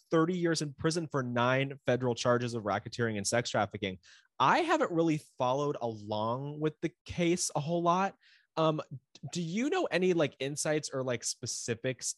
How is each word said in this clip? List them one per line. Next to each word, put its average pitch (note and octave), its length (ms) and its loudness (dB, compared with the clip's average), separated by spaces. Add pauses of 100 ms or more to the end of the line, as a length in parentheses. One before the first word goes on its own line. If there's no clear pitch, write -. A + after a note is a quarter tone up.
(120)
thirty E3+ 260 4
years E3+ 240 0
in D3 120 -6
prison D#3+ 340 -2
for C3+ 160 -2
nine B2+ 640 0
federal B2 300 2
charges A#2+ 380 2
of A2+ 100 -6
racketeering G#2+ 540 -2
and G2 80 -4
sex - 240 0
trafficking. G2+ 480 -2 (420)
I E3+ 200 6
haven't D#4+ 320 0
really D#3+ 300 2 (160)
followed C#3+ 440 0
along A2+ 760 -4
with D#3 220 -2
the E3 100 -2 (140)
case F3 500 0
a - 60 0
whole E3+ 200 -2
lot. F3+ 340 2 (420)
Um, D#3 240 2 (500)
do F3 100 -4
you G3+ 280 -2
know F#4 160 0
any, F3+ 280 2
like, E3 260 2
insights D3 540 -2
or, C3 80 -2
like, B2 220 -4
specifics - 960 -6